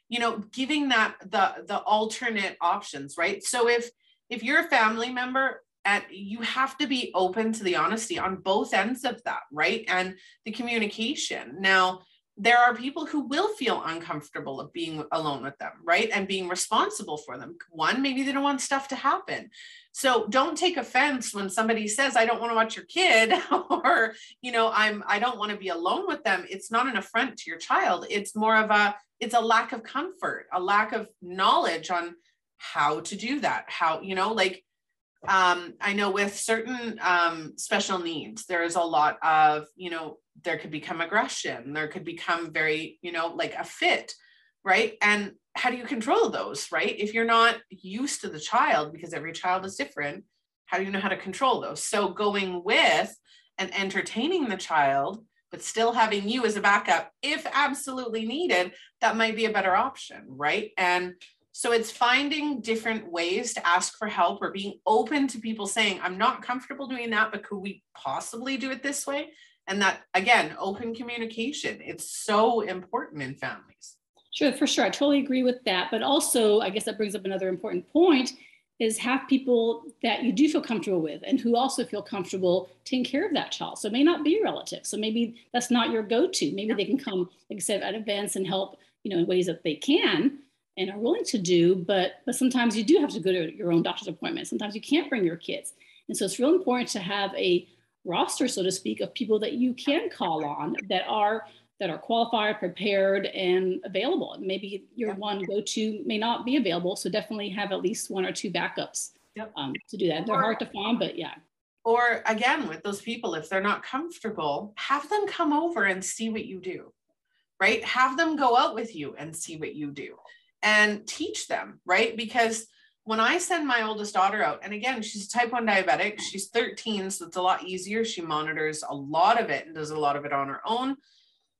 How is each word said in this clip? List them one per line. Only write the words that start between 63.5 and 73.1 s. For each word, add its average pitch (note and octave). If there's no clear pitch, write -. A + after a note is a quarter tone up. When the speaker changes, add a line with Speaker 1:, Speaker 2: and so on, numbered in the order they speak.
Speaker 1:
to -
ask F3+
for G#3+
help A3
or F3
being G3
open C4+
to A3+
people A3
saying, G3+
"I'm F#3
not B3
comfortable C4
doing A#3
that, G#3+
but G#3
could G#3
we G3
possibly A#3+
do C4
it C4
this C#4
way?" C#4+
And G3
that, F#3+
again, F#3+
open G3+
communication, A#3
it's -
so A3
important F3+